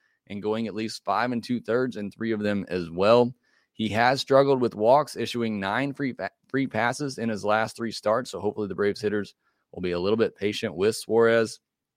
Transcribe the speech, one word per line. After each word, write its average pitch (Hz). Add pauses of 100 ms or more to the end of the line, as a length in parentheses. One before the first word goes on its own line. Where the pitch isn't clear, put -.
(260)
and 101
going 110
at 92
least 110
five 110
and 117
two-thirds 120
in 104
three 113
of 104
them 104
as 87
well. 117 (380)
He 110
has 120
struggled 135
with 117
walks, 123
issuing 113
nine 117
free 135
fa-, 95 (180)
free 135
passes 120
in 113
his 101
last 107
three 113
starts, 110
so 95
hopefully 104
the 95
Braves 101
hitters 104 (380)
will -
be 90
a 87
little 101
bit 110
patient 104
with 101
Suarez. 113 (380)